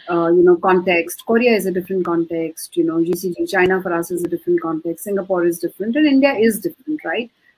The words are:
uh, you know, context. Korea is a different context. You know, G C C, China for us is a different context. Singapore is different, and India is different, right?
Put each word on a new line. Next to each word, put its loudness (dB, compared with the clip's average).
uh, 0
you 4
know, 8
context. 0
Korea 2
is -2
a -2
different -4
context. -4
You 2
know, 0
G 0
C -4
C, -4
China 2
for -6
us -4
is -4
a -4
different -2
context. -6
Singapore -2
is 0
different, -6
and 4
India 4
is 2
different, -8
right? -6